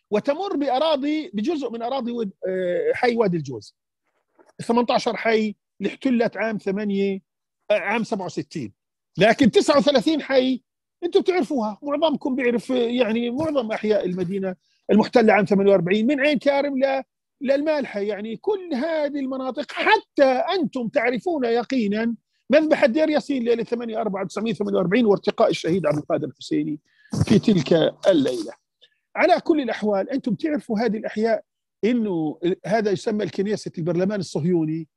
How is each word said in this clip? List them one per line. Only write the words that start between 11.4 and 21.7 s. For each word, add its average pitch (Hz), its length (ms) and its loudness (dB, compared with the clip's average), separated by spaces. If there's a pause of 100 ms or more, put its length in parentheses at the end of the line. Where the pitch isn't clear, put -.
معظمكم 294 540 -2
بيعرف، 240 360 0
آه، 254 40 0
يعني 240 540 0
معظم 269 420 -2
أحياء 214 340 0
المدينة 185 500 -4 (360)
المحتلة 214 420 6
عام 202 120 4
ثمانية 196 260 4
وأربعين، 196 360 2
من 285 120 2
عين 285 200 2
كارم 277 380 0
ل-، 269 260 0 (380)
للمالحة، 277 580 0
يعني 208 380 -6
كل 381 360 -4
هذه 294 460 -2
المناطق 262 520 -6
حتى 349 520 0
أنتم 262 640 0
تعرفون 254 580 -2
يقينًا 233 680 -2 (340)